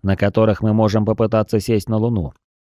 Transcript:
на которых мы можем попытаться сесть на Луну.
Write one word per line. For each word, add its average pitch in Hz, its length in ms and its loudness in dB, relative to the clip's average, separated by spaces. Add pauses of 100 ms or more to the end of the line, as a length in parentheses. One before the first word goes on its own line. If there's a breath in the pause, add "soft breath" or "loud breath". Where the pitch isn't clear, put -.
на 98 140 0
которых 104 460 0
мы 107 100 2
можем 107 320 2
попытаться 110 560 0
сесть 107 280 -2
на 110 100 -2
Луну. 107 340 -2 (400)